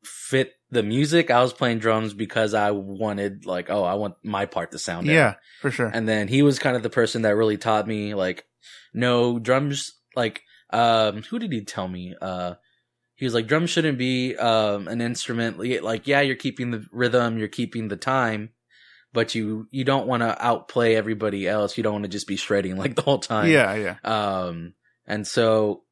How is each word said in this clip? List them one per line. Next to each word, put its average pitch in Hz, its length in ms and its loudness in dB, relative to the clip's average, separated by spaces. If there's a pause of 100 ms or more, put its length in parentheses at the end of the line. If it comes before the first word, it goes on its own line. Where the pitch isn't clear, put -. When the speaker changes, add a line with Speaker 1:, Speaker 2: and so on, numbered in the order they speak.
Speaker 1:
fit - 480 -2 (180)
the 120 120 0
music. 143 480 2
I 120 120 6
was 123 100 2
playing 120 280 0
drums 110 340 2
because 107 400 0
I 104 160 2
wanted, 101 760 -4
like, 90 240 -4
"Oh, 98 140 0
I 90 100 0
want 104 280 -4
my 101 240 -4
part 85 260 -6
to - 60 -12
sound 87 300 -4
out." 151 40 4
Speaker 2:
Yeah, 139 220 4 (260)
for 139 100 0
sure. 120 220 -2
Speaker 1:
And 113 160 -2
then 107 200 2
he 135 140 4
was 143 160 4
kind 127 180 0
of 113 60 -2
the 110 80 -4
person 113 320 0
that 104 140 4
really 110 220 2
taught 107 300 0
me, 104 260 -4
like, 92 300 -2 (480)
"No, 120 460 2
drums," 135 540 -2 (220)
like, 117 280 -2 (280)
um, 110 540 2
who 233 140 -8
did 214 140 -6
he 107 120 -4
tell 95 240 -8
me? 90 320 -10
Uh, 90 340 -6 (600)
he - 80 -8
was 120 100 -2
like, 117 120 2
"Drums 165 240 0
shouldn't 156 280 0
be, 127 380 -2
um, 107 520 2
an 117 120 -4
instrument. 117 580 -4
Like, 110 240 -4
like, 117 240 -4
yeah, 139 140 2
you're 135 160 0
keeping 123 340 -6
the 107 220 -6
rhythm, 120 460 2
you're 107 100 -2
keeping 113 400 -6
the 98 80 -4
time, 113 540 -2 (600)
but 117 220 0
you, 110 360 -4
you 131 140 -4
don't 135 240 2
wanna 117 320 0
outplay 117 560 2
everybody 104 520 -2
else. 107 280 0
You 117 80 -2
don't 107 100 2
wanna 101 140 -4
just 98 180 -6
be 98 100 -4
shredding, 95 400 0
<laughs> 95 60 -4
like, 90 140 -2
the - 60 0
whole 143 180 2
time." 113 300 2
Speaker 2:
Yeah, 120 240 6
yeah. 101 300 -4
Speaker 1:
Um, 92 680 -2 (320)
and 104 200 -4
so 110 640 2